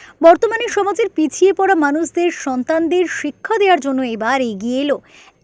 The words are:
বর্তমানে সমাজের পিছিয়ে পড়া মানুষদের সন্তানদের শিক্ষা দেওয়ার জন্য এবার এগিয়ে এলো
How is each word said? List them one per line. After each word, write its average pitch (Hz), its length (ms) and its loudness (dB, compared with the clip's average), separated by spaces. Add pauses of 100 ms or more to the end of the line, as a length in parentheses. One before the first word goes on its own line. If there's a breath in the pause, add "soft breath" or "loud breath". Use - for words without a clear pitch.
(240 loud breath)
বর্তমানে 440 440 4
সমাজের 403 420 -2
পিছিয়ে 339 440 0
পড়া 381 220 2
মানুষদের 330 560 0
সন্তানদের 320 760 -2
শিক্ষা - 500 -6
দেওয়ার 370 220 4
জন্য 262 220 -4
এবার 233 400 -2
এগিয়ে 233 400 -4
এলো 285 200 -2 (420 soft breath)